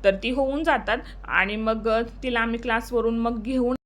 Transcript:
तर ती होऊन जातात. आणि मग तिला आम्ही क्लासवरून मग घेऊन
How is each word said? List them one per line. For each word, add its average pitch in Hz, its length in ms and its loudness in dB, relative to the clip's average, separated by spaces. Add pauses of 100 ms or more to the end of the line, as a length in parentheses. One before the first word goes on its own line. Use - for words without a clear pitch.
तर 196 200 6
ती 233 60 0
होऊन 269 340 0
जातात. 247 340 2 (300)
आणि 190 280 2
मग 220 340 0 (340)
तिला 240 160 0
आम्ही 233 200 0
क्लासवरून 233 580 0
मग 233 240 -2
घेऊन 254 340 0 (100)